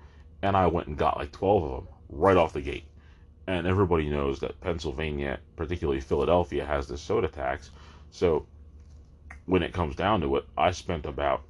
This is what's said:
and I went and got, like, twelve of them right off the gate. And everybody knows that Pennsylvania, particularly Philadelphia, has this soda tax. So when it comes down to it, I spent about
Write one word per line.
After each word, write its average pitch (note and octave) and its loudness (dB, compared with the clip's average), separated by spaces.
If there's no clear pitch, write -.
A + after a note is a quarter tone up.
and G2 2
I F#2 6
went E2 0
and D2+ -8
got, D#2 2
like, D2 -6
twelve F#2+ 2
of C#2 -4
them - -10
right F2+ 4
off E2 4
the D2+ -4
gate. - -8
And F2 -2
everybody F2 2
knows C#2 -2
that - -8
Pennsylvania, D2+ -4
particularly D#2+ -2
Philadelphia, D2 0
has C#2+ -2
this B1+ -10
soda G2+ -2
tax. C#2 -6
So D#2+ 0
when F2+ 2
it - -6
comes D#2 -2
down G2 2
to C#2 0
it, - -2
I F2 4
spent E2+ -6
about C#2+ -2